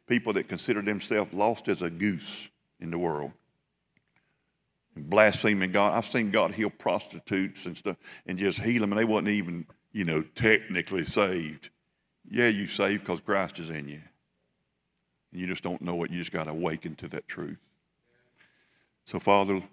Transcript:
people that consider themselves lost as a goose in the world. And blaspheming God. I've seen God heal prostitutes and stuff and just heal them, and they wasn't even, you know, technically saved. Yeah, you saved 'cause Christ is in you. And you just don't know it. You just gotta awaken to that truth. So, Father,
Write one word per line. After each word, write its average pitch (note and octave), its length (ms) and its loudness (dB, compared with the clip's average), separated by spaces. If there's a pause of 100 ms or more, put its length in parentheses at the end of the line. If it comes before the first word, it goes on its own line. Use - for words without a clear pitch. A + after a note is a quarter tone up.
people A#2 260 2
that - 140 0
consider G#2 340 -2
themselves G#2 520 0
lost G#2+ 340 0
as F#2 140 0
a E2+ 80 -2
goose F2 600 -4 (300)
in E2 120 -8
the E2+ 60 -2
world. D2+ 340 -2 (1600)
And D2 140 -10
blaspheming G2+ 600 6
God. G2+ 220 4
I've A2 120 0
seen A2+ 260 -2
God G2+ 220 2
heal G#2 160 0
prostitutes F#2+ 960 -4
and F2 120 -10
stuff F#2 200 -6 (280)
and F#2+ 120 -6
just F#2+ 220 0
heal A2+ 220 2
them, G2+ 100 2
and G#2 80 2
they A2+ 60 4
wasn't G#2+ 240 2
even, F2 360 -2 (260)
you G2+ 140 -2
know, D#2+ 160 0
technically F#2+ 840 0
saved. F2 640 0 (600)
Yeah, A#2+ 180 4
you G2+ 200 2
saved G2+ 380 0
'cause F2 140 -2
Christ G2 400 -2
is E2 100 -8
in D2 200 -8
you. D2+ 120 -14 (1300)
And F2 100 -10
you F2+ 60 -4
just F2+ 160 -6
don't F2+ 180 -4
know F2 220 -2
it. D2 80 -4
You F2 60 -6
just F2 140 -6
gotta D#2 200 -4
awaken D#2+ 460 -4
to - 120 -12
that - 180 -10
truth. - 320 -10 (1500)
So, - 140 -6
Father, G2 540 4